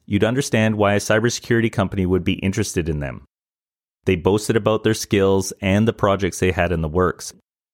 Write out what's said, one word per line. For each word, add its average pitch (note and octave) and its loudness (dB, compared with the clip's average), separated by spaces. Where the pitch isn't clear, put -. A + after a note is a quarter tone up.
you'd G2+ -2
understand A2 0
why G2+ 2
a G#2 2
cybersecurity A#2 0
company F#2+ -2
would F2+ 2
be F#2+ 0
interested F#2+ -4
in D2+ -4
them. C2 -10
They F#2+ 2
boasted G2+ 0
about A2 0
their A2 4
skills G2 0
and G2+ 2
the A2+ 2
projects G2 0
they F#2 2
had F2 0
in E2 -2
the D#2+ -2
works, F2 -2